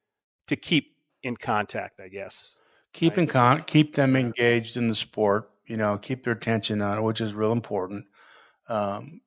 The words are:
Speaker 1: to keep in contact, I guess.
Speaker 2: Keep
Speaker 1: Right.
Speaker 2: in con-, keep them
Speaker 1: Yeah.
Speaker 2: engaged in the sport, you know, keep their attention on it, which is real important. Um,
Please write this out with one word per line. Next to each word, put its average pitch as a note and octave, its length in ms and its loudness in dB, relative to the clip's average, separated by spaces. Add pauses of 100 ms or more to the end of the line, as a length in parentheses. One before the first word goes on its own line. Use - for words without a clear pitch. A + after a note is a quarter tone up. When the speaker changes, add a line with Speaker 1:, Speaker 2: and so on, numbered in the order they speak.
(480)
Speaker 1:
to C#3+ 80 -2
keep - 400 -2 (260)
in A#2+ 140 -6
contact, G#2 640 -4
I F#2+ 80 -16
guess. F#2+ 480 -14 (360)
Speaker 2:
Keep E3 200 2
Speaker 1:
Right. - 80 -2
Speaker 2:
in D#3+ 80 2
con-, C3 340 4
keep D3+ 320 2
them C3+ 200 4
Speaker 1:
Yeah. C3 80 4
Speaker 2:
engaged A#2 540 0
in A#2+ 120 0
the A2 80 2
sport, G#2+ 540 0 (160)
you A#2 100 -8
know, G#2 200 0
keep C3 280 -8
their A#2+ 100 0
attention G#2+ 480 -2
on G2+ 160 -2
it, A2 40 -2
which A2 180 0
is G#2+ 140 -4
real G#2+ 180 0
important. G2+ 540 -4 (640)
Um, G#2+ 580 -4